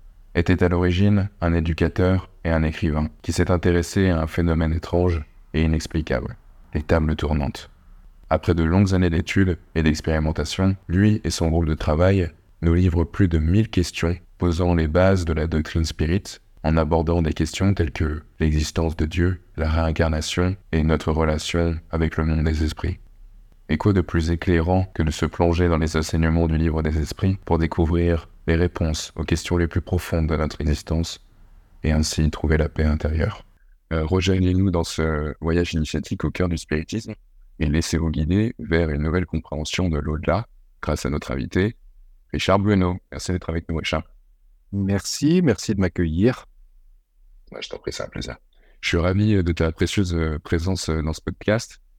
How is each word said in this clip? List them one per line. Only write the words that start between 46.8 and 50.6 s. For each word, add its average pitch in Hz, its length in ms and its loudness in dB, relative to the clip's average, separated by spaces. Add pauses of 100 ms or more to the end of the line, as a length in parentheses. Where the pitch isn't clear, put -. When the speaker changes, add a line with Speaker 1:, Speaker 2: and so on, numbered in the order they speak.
Speaker 1:
Ouais, 53 100 -14
je - 80 -14
t'en - 80 -12
prie, - 160 -10
c'est 50 100 -10
un 50 40 -10
plaisir. - 300 -12 (420)
Je - 100 -6
suis 92 80 2
ravi, 101 380 2
euh, 92 80 2
de 85 80 0
ta 80 200 0
précieuse, 90 440 -2
euh, 80 240 -2
présence, 90 500 -2